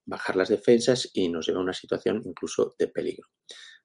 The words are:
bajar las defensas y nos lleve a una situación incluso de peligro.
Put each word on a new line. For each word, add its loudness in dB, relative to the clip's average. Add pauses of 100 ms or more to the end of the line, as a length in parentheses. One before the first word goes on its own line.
bajar -6
las 2
defensas 4
y 0
nos -4
lleve 0
a 0
una -2
situación -2
incluso -4
de 0
peligro. -8 (560)